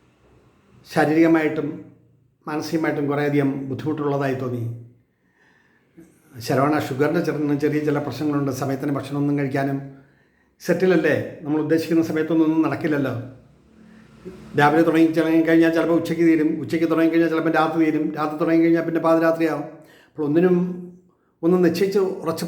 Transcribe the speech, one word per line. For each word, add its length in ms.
ശാരീരികമായിട്ടും 760
മാനസികമായിട്ടും 640
കുറേയധികം 400
ബുദ്ധിമുട്ടുള്ളതായി 760
തോന്നി. 200
"ശരവണ, 280
ഷുഗറിൻ്റെ 400
ചെറിയ, 360
ചെറിയ 260
ചില 160
പ്രശ്നങ്ങളുണ്ട്, 560
സമയത്തിന് 360
ഭക്ഷണമൊന്നും 440
കഴിക്കാനും 380
സെറ്റിലല്ലേ, 520
നമ്മൾ 200
ഉദ്ദേശിക്കുന്ന 460
സമയത്തൊന്നും 380
ഒന്നും 180
നടക്കില്ലല്ലോ. 480
രാവിലെ 300
തുടങ്ങി, 200
തുടങ്ങി 300
കഴിഞ്ഞാൽ 280
ചിലപ്പോൾ 240
ഉച്ചയ്ക്ക് 280
തീരും, 220
ഉച്ചയ്ക്ക് 300
തുടങ്ങി 200
കഴിഞ്ഞാൽ 200
ചിലപ്പോൾ 260
രാത്രി 260
തീരും, 200
രാത്രി 240
തുടങ്ങി 220
കഴിഞ്ഞാൽ 240
പിന്നെ 180
പാതിരാത്രിയാവും. 600
അപ്പോൾ 180
ഒന്നിനും 280
ഒന്നും 220
നിശ്ചയിച്ച് 340
ഉറച്ച് 260